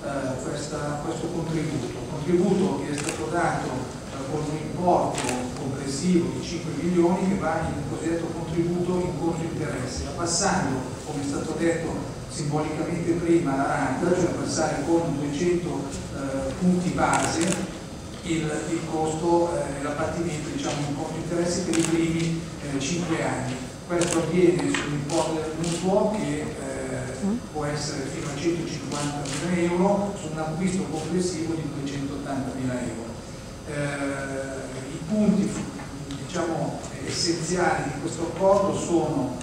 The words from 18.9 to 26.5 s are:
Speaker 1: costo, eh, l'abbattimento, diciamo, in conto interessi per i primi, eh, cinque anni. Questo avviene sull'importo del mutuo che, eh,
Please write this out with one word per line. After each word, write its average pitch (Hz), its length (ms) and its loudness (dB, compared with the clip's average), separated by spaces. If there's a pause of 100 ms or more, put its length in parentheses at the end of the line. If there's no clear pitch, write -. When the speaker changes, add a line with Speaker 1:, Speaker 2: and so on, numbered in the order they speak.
Speaker 1:
costo, 165 640 4
eh, 143 280 -2
l'abbattimento, 151 680 -2
diciamo, - 260 -2 (140)
in 143 60 -2
conto 160 220 -4
interessi 175 440 0
per 165 160 2
i 165 40 4
primi, 165 600 2 (200)
eh, 139 180 -2
cinque 165 440 -2
anni. 127 320 -2 (320)
Questo 175 300 2
avviene 165 460 4 (100)
sull'importo 156 640 0
del 156 240 -2
mutuo 180 520 2
che, 147 280 -2
eh, - 360 -6 (500)